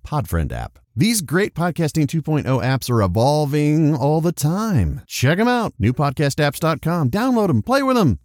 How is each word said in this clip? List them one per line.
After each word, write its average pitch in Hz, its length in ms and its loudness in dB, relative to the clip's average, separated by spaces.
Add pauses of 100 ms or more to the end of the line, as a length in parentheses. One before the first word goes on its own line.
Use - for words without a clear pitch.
Podfriend 87 460 -4
app. 58 300 -10 (160)
These 208 240 0
great 170 340 -2
Podcasting 156 540 -2
two 165 120 -2
point 143 280 -2
oh 127 100 0
apps 127 320 -2
are 117 100 2
evolving 147 920 2
all 147 260 0
the 165 120 0
time. 147 760 -2
Check 156 320 0
'em 226 80 2
out. 247 320 0
New 110 140 2
podcast 143 520 -2
apps 143 140 -2
dot 160 240 -2
com. 160 280 0
Download 220 380 0
'em. 113 140 2
Play 269 220 0
with 262 120 2
'em. 147 280 2